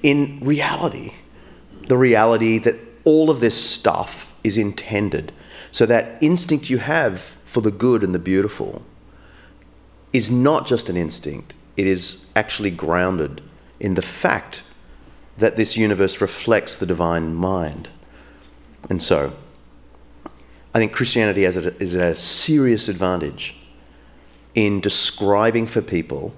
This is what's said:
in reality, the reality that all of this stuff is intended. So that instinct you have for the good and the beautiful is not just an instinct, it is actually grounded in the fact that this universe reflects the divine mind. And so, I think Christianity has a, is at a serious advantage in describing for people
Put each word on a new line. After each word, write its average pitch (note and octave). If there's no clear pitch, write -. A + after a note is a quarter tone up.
in C#3+
reality, D3
the B2+
reality A2+
that A2+
all D#3
of C#3
this A#2
stuff -
is G#2+
intended. G2+
So -
that A2+
instinct D#3
you B2+
have A#2
for -
the G#2+
good A2
and F#2
the F2+
beautiful F#2+
is A2+
not C3
just -
an F2
instinct, D2+
it G2
is F#2
actually G#2
grounded E2
in G2
the F2+
fact -
that A2
this A2
universe G2
reflects -
the F#2+
divine E2+
mind. E2
And F#2
so, C#2+
I A2+
think G#2+
Christianity G#2+
has F2+
a, F2
is F2+
at F2
a D#2
serious C3
advantage F2+
in G2+
describing G#2+
for A2+
people E2